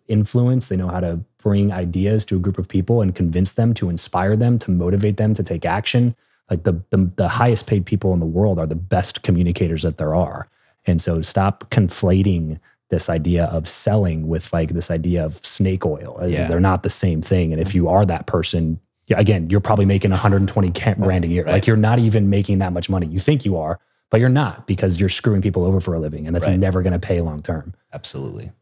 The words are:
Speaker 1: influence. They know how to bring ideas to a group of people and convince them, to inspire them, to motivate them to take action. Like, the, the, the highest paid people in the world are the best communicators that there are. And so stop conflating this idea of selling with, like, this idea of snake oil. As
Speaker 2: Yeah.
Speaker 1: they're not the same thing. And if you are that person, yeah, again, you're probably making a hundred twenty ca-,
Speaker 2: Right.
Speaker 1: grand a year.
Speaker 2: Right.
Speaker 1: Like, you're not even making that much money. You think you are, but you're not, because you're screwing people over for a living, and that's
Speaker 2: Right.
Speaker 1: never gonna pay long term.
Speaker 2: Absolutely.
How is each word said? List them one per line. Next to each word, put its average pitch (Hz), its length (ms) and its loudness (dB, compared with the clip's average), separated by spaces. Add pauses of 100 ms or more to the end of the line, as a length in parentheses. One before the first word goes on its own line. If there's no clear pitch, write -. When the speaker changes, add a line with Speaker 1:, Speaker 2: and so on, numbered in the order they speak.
Speaker 1:
influence. 123 600 2
They 95 80 -2
know 92 120 -2
how 90 120 -4
to 85 200 -2 (180)
bring 101 340 2
ideas 92 540 0
to 98 100 -2
a 90 40 2
group 95 180 -2
of 87 100 -6
people 110 340 2
and 92 120 0
convince 90 380 0
them, 117 220 2
to 95 140 -2
inspire 92 480 0
them, 120 240 2
to - 100 -6
motivate 98 460 2
them 107 180 2
to 104 80 -2
take 87 220 -4
action. 120 500 0 (360)
Like, 85 140 -2
the, 87 260 0
the, 95 260 2
the 90 120 0
highest 120 400 2
paid 98 180 0
people 95 260 0
in 87 80 2
the 82 60 0
world 90 320 0
are 80 80 -2
the 78 80 -4
best 90 480 -4
communicators 85 600 0
that 80 160 -2
there 78 160 -2
are. 76 340 -2 (360)
And 85 160 2
so 82 220 0
stop - 480 -2
conflating 90 880 0 (300)
this 85 200 -2
idea 85 360 0
of 80 240 -4
selling 92 580 0
with, 80 260 -4
like, 80 180 0
this 85 200 -4
idea 85 340 0
of 78 100 -6 (120)
snake 95 400 -2
oil. - 340 -6
As 87 120 -2
Speaker 2:
Yeah. 80 160 -2
Speaker 1:
they're 85 100 0
not 92 240 2
the 101 80 -4
same 82 320 0
thing. 87 300 0
And 78 100 -2
if 95 100 -2
you 85 160 2
are 95 160 4
that 87 220 -2
person, 82 540 -2 (260)
yeah, 90 140 2
again, 90 280 2
you're 98 120 2
probably 101 240 2
making 98 260 2
a 95 60 2
hundred 98 320 2
twenty 92 240 0
ca-, - 180 0
Speaker 2:
Right. 98 100 -2
Speaker 1:
grand 92 240 2
a 85 40 -2
year. 85 160 0
Speaker 2:
Right. 78 80 -2
Speaker 1:
Like, 98 160 2
you're 113 80 4
not 110 240 4
even 107 300 4
making 101 280 2
that 92 140 0
much 87 180 -4
money. 92 160 0
You 82 140 -4
think 147 240 0
you 95 120 0
are, 80 220 -4 (320)
but 110 80 4
you're 123 100 4
not, 127 380 0
because 92 320 0
you're 95 100 2
screwing 101 340 0
people 90 220 0
over 95 160 2
for 87 140 -4
a 82 60 -2
living, 76 260 -8
and 82 80 -4
that's 87 140 0
Speaker 2:
Right. 92 100 2
Speaker 1:
never 92 240 2
gonna 90 160 0
pay 87 220 -2
long 76 220 -6
term. 80 320 -8 (180)
Speaker 2:
Absolutely. 67 580 -12 (120)